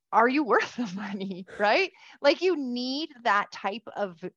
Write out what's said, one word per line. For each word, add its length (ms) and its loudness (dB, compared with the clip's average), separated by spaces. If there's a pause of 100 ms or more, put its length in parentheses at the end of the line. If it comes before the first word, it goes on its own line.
(120)
are 160 6
you 160 2
<laughs> 0 -
worth 320 2
the 180 -4
money, 520 -8 (120)
right? 320 2 (300)
Like, 220 4
you 140 2
need 520 -4 (160)
that 260 2
type 320 -8 (140)
of 260 -6 (140)